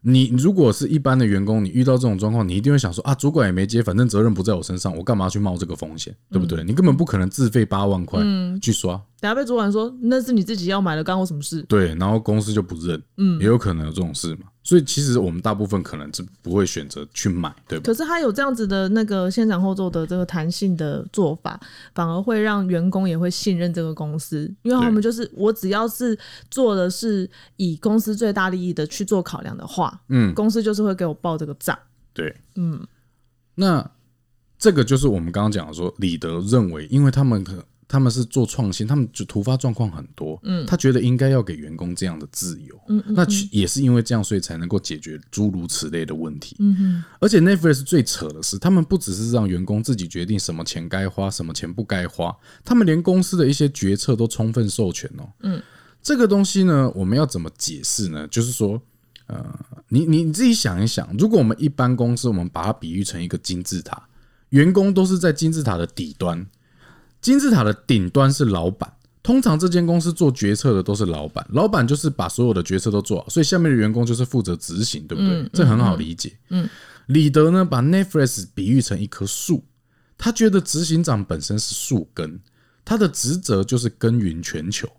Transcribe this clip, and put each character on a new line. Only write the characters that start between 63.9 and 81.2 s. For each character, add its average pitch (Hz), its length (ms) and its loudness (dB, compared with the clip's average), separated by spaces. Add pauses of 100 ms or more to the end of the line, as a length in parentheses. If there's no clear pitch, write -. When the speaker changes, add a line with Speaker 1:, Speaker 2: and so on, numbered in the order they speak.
Speaker 1:
员 147 220 6
工 196 220 4
都 190 120 4
是 185 140 0
在 165 140 2
金 160 180 0
字 160 100 -4
塔 107 160 0
的 85 80 -2
底 82 320 -10
端， 87 280 -4 (760)
金 269 180 4
字 269 120 2
塔 151 120 6
的 104 80 2
顶 101 380 2
端 139 240 4
是 139 120 2
老 90 240 2
板。 - 220 -8 (320)
通 254 160 4
常 180 180 2
这 175 120 0
间 175 160 2
公 170 160 2
司 165 100 -2
做 160 200 2
决 104 240 0
策 123 180 2
的 95 80 2
都 101 140 -2
是 104 100 0
老 78 220 -4
板， - 240 -10
老 160 160 2
板 160 200 2
就 143 80 2
是 147 140 -2
把 95 180 -4
所 120 200 0
有 113 60 4
的 90 100 0
决 95 160 -2
策 113 100 0
都 101 100 2
做 98 220 -2
好， - 80 -14
所 - 100 0
以 160 40 4
下 180 160 2
面 165 100 4
的 131 80 4
员 107 160 2
工 120 100 2
就 117 120 0
是 123 100 0
负 123 160 0
责 90 140 -2
执 - 280 -6
行， 156 220 -6
对 - 100 -8
不 196 80 -2
对？ 180 180 2
Speaker 2:
嗯， - 120 -8
Speaker 1:
这 175 100 4
很 110 140 6
好 95 180 4
理 82 200 -6
解。 - 180 -10 (160)
Speaker 2:
嗯， 180 160 0
嗯。 220 40 -6 (360)
Speaker 1:
李 147 240 4
德 151 220 6
呢， 185 120 6
把 127 200 0
Netflix 151 720 2
比 98 120 -4
喻 127 140 6
成 98 180 -4
一 101 60 -2
棵 - 180 -8
树， - 400 -4 (540)
他 233 140 0
觉 226 180 4
得 190 100 4
执 160 240 -2
行 160 200 2
长 117 200 0